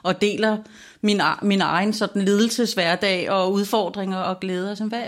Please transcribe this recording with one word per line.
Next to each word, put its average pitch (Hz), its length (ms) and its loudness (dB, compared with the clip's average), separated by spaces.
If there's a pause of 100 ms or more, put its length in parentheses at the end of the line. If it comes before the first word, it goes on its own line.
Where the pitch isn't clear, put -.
og 180 180 0
deler 214 360 2 (440)
min 208 200 2
e-, 156 240 0
min 196 160 4
egen 175 320 2
sådan 202 300 -2
ledelseshverdag 196 1080 2
og 190 220 2
udfordringer 196 680 -2
og 185 220 -4
glæder? 190 340 -4
Så 208 100 -6
hvad, 233 240 -6